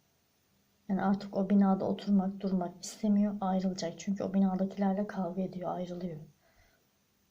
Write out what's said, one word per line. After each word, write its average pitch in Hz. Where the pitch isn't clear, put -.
Yani 190
artık 196
o 190
binada 196
oturmak, 196
durmak 185
istemiyor, 208
ayrılacak. 185
Çünkü 196
o 190
binadakilerle 190
kavga 185
ediyor, 180
ayrılıyor. 175